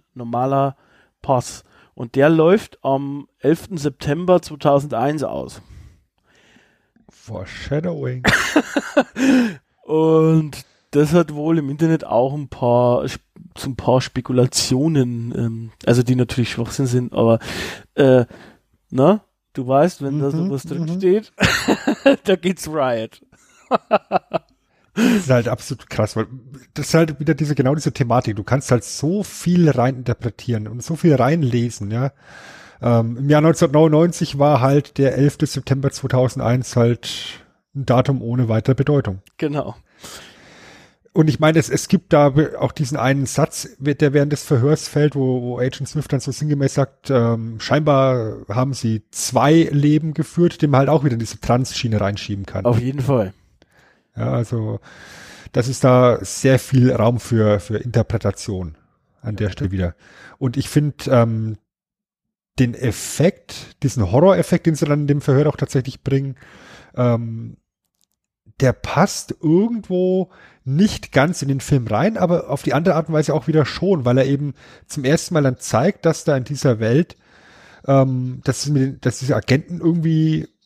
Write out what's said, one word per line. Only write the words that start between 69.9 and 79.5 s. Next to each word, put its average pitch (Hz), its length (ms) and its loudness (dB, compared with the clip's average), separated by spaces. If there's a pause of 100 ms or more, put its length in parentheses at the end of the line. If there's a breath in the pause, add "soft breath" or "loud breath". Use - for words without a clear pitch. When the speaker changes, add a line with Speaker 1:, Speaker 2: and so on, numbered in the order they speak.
Speaker 2:
nicht 151 480 0
ganz 147 280 0
in 135 80 -4
den 135 120 -2
Film 123 260 0
rein, 151 320 0
aber 175 320 0
auf 139 120 -4
die 123 120 -2
andere 165 220 0
Art 160 120 -4
und 160 60 -2
Weise 151 180 0
auch 151 140 -2
wieder 151 180 2
schon, 175 400 -2
weil 123 140 2
er 135 80 4
eben 139 280 -2 (320 loud breath)
zum 139 180 -8
ersten 160 300 0
Mal 147 100 2
dann 131 140 0
zeigt, 151 460 0
dass 160 200 -2
da 143 120 2
in 123 80 -4
dieser 127 360 0
Welt, 120 360 0 (720 soft breath)
ähm, 131 580 0
dass - 200 -4
es 139 40 -6
mit 143 140 2
den, 135 180 -4
dass - 200 -2
diese 131 160 -2
Agenten 151 420 -2